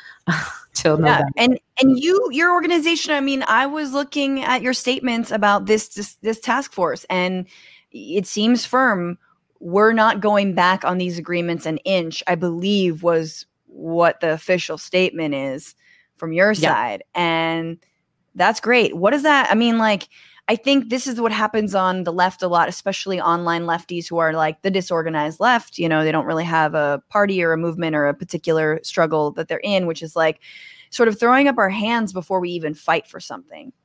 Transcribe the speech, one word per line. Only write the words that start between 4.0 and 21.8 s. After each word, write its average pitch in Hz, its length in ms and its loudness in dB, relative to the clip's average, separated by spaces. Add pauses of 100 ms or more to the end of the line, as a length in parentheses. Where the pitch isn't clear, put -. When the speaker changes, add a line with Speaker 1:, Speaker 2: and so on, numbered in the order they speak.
Speaker 2:
at 254 180 0
your 254 120 0
statements 240 580 -2
about 202 360 2
this, 214 220 2
this, - 260 -12
this 220 260 -6
task 254 320 -4
force, 160 360 -2
and 185 380 -2 (440)
it - 360 -4
seems 226 380 0
firm. 196 520 0 (440)
"We're 202 320 4
not 220 260 4
going 202 340 2
back 180 300 2
on 180 140 0
these 180 200 -4
agreements 170 480 -4
an 160 200 -4
inch," 165 420 -2
I 175 80 0
believe 175 680 0
was 165 420 -2 (220)
what 165 520 0
the 160 140 0
official 165 440 -2
statement 165 560 -2
is 139 420 -8 (420)
from 160 160 -8
your 190 200 4
Speaker 1:
Yeah. 160 160 2
Speaker 2:
side. 113 340 0 (100)
And 165 640 -2 (560)
that's 208 260 2
great. 226 380 2
What 190 140 4
does 285 100 2
that, 285 300 4
I 196 40 2
mean, 233 220 2
like, 214 320 0 (400)
I 226 60 2
think 262 340 2
this 254 180 -4
is 240 120 -6
what 226 140 0
happens 214 420 -2
on 185 300 0